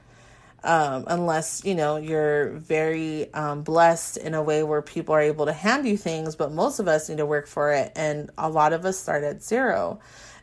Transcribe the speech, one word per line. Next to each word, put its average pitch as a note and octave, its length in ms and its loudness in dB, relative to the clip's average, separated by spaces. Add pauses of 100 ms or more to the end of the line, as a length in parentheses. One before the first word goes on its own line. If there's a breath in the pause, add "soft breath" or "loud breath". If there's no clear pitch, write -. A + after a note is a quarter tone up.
(640 soft breath)
Um, D3 420 2
unless, E3 580 -2
you F#3+ 120 0
know, D3+ 220 0
you're D3+ 520 0
very, D#3 840 -2
um, D3 300 -4
blessed E3 540 4
in D#3+ 180 -6
a D#3 80 0
way D3+ 220 2
where D3+ 180 0
people D#3 320 -4
are D#3 60 6
able D3+ 260 2
to D#3 60 0
hand A3+ 340 0
you G#3 100 2
things, D#3+ 380 -4
but D3 160 -2
most A3 300 0
of F#3+ 80 0
us D#3 200 2
need D#3 100 -6
to D3+ 80 0
work D3 200 0
for D3 260 0
it. C#3 220 0
And D3+ 420 -4
a D#3+ 140 -2
lot D#3 220 4
of E3+ 120 0
us F#3 140 -2
start D3 240 -2
at D3 220 -4
zero. G#3 560 0 (420 loud breath)